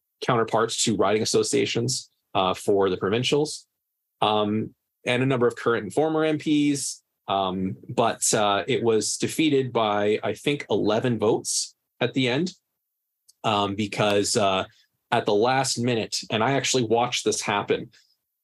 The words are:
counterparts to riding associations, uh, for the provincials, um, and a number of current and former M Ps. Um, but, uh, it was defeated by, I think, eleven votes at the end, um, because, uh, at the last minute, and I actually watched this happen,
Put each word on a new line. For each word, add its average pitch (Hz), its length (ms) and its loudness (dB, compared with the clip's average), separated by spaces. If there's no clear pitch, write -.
counterparts 113 600 0
to 110 120 2
riding 101 240 2
associations, 117 880 0
uh, 92 200 2
for 98 340 2
the 90 80 0
provincials, 127 720 -2
um, 107 520 0
and 123 180 0
a 131 40 2
number 127 200 2
of 117 100 0
current 117 260 0
and 95 100 -8
former 156 320 0
M 156 140 0
Ps. 147 640 0
Um, 95 480 -2
but, 120 420 0
uh, 101 340 2
it 113 160 -2
was 110 360 0
defeated 135 520 0
by, 104 520 0
I 110 100 -2
think, 143 380 -4
eleven 110 480 0
votes - 560 -2
at 127 140 -2
the 131 140 0
end, 147 260 -2
um, 101 300 2
because, 104 600 0
uh, 95 300 2
at 117 160 0
the 110 80 2
last 127 440 0
minute, 120 420 -2
and 110 120 0
I 127 100 2
actually 131 320 0
watched 117 420 0
this 104 160 -2
happen, - 480 -2